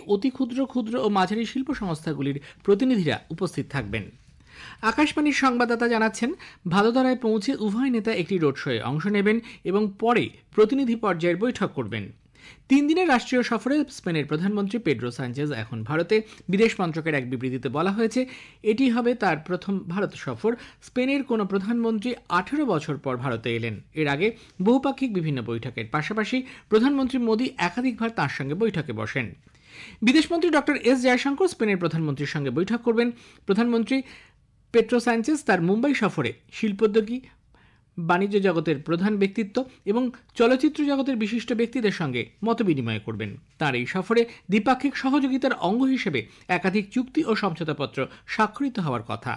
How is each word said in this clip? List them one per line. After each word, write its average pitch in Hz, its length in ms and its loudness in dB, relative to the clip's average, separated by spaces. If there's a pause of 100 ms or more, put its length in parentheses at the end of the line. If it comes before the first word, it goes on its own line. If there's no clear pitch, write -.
অতি 202 240 0
ক্ষুদ্র, 247 360 -4
ক্ষুদ্র 226 320 -4
ও 262 120 0
মাঝারি 202 360 0
শিল্প 262 280 -6
সংস্থাগুলির 147 640 -4 (240)
প্রতিনিধিরা 202 540 2 (140)
উপস্থিত 165 400 -6
থাকবেন। 107 360 -4 (760)
আকাশবাণীর 294 580 0
সংবাদদাতা 240 480 2
জানাচ্ছেন, 226 420 0 (360)
ভাদোদরায় 233 540 4
পৌঁছে 220 360 0
উভয় 220 340 0
নেতা 226 220 0
একটি 185 240 0
রোড 151 220 2
শোয়ে 120 240 -2
অংশ 147 260 -2
নেবেন 208 280 2 (280)
এবং 196 180 0 (160)
পরে 220 260 2 (280)
প্রতিনিধি 233 440 4
পর্যায়ের 175 440 0
বৈঠক 214 320 0
করবেন। 110 320 -4 (640)
তিন 277 200 6
দিনের 330 260 2
রাষ্ট্রীয় 247 300 2
সফরে 240 340 0 (140)
স্পেনের 156 380 -4
প্রধানমন্ত্রী 196 500 -2
পেড্রো 123 320 -2
সানচেজ 135 420 -4
এখন 113 300 -6
ভারতে। 160 340 0 (320)
বিদেশ 220 280 4
মন্ত্রকের 160 380 -2
এক 135 140 -2
বিবৃতিতে 127 400 -4
বলা 156 240 0
হয়েছে, 226 280 0 (420)
এটি 220 280 2
হবে 233 240 2
তার 190 300 0
প্রথম 180 300 -4 (140)
ভারত 180 280 -2
সফর। 135 360 -2 (300)
স্পেনের 269 420 -2
কোনো 220 220 0
প্রধানমন্ত্রী 220 640 -2 (200)
আঠেরো 220 360 0
বছর 160 320 0
পর 131 180 -4
ভারতে 120 340 -4
এলেন। 117 240 -2 (200)
এর 156 140 0
আগে 147 200 0 (320)
বহুপাক্ষিক 262 520 2
বিভিন্ন 156 300 -2
বৈঠকের 117 500 -6
পাশাপাশি 214 460 -2 (300)
প্রধানমন্ত্রী 262 520 2
মোদী 226 260 2 (140)
একাধিকবার 226 500 -2
তাঁর 156 240 -2
সঙ্গে 143 200 -4
বৈঠকে 180 380 0
বসেন। 107 340 -4 (760)
বিদেশমন্ত্রী 311 480 4
ডক্টর 294 320 2
এস 254 200 4
জয়শঙ্কর 277 460 2
স্পেনের 208 340 0
প্রধানমন্ত্রীর 151 520 -2
সঙ্গে 143 160 -2
বৈঠক 196 320 0
করবেন। 233 260 2 (360)
প্রধানমন্ত্রী 233 540 2 (760)
পেড্রো 233 260 4
সানচেজ 233 440 0
তার 190 180 4
মুম্বাই 226 320 2
সফরে 165 360 0 (220)
শিল্পোদ্যোগী, 214 640 0 (800)
বাণিজ্য 180 420 2
জগতের 165 400 2
প্রধান 170 360 0
ব্যক্তিত্ব 196 400 0 (300)
এবং 220 160 2 (320)
চলচ্চিত্র 262 500 4
জগতের 269 320 0
বিশিষ্ট 214 360 -2
ব্যক্তিদের 226 460 0
সঙ্গে 127 240 -2 (200)
মতবিনিময় 156 600 0
করবেন। 107 260 -6 (280)
তার 147 160 0
এই 123 120 -2
সফরে 226 360 2 (260)
দ্বিপাক্ষিক 254 480 2
সহযোগিতার 269 640 0
অঙ্গ 202 260 2
হিসেবে 208 340 0 (280)
একাধিক 202 420 0
চুক্তি 254 340 -2
ও 226 100 2
সমঝোতাপত্র 151 640 -2 (280)
স্বাক্ষরিত 220 520 -2
হওয়ার 131 300 -2
কথা। 113 280 -6